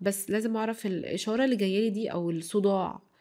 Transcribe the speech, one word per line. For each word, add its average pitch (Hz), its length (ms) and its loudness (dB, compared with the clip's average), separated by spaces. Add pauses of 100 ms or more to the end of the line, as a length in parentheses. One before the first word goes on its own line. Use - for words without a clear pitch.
بس 196 300 -2
لازم 220 260 0
أعرف 220 300 -2
الإشارة 202 580 0
اللي 262 120 4
جاية 196 240 2
لي 226 100 2
دي 214 220 -2
أو 170 180 -2
الصداع 190 680 0 (200)